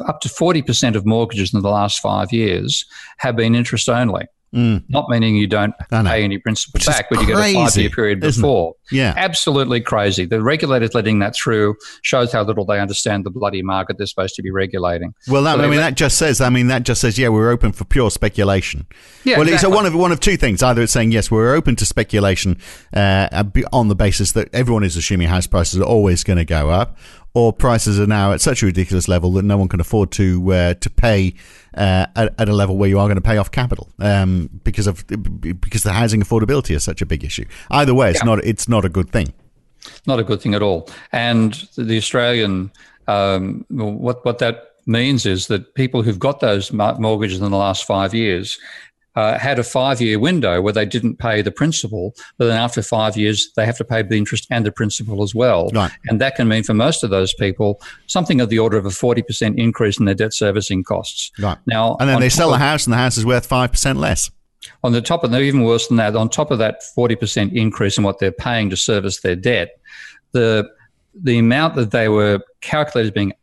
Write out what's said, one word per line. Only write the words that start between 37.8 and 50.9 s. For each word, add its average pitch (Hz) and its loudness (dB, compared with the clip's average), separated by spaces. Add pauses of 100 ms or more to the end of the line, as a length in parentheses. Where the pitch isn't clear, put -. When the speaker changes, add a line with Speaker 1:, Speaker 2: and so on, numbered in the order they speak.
Speaker 2:
way, 123 4
it's - 0
Speaker 1:
Yeah. 117 0
Speaker 2:
not, 110 2
it's 110 -2
not 110 2
a 92 -2
good 87 -2
thing. 90 -2 (720)
Speaker 1:
Not 131 0
a 113 -2
good 101 -2
thing 104 0
at 104 0
all. 92 0 (220)
And 117 0 (100)
the 113 -2
Australian, 110 0 (360)
um, 98 0
well, 107 -4
what, 120 -6
what 120 -2
that 117 -4 (120)
means 120 0
is 92 -2
that 98 -4
people 127 0
who've 107 0
got 139 -2
those 101 0
mo-, 107 0
mortgages 107 -2
in 101 -2
the 98 0
last 98 0
five 98 0
years, 101 -2 (560)
uh, 110 2
had 131 -2
a 120 -2
five-year 123 0
window 113 0
where 101 0
they 104 0
didn't 113 -4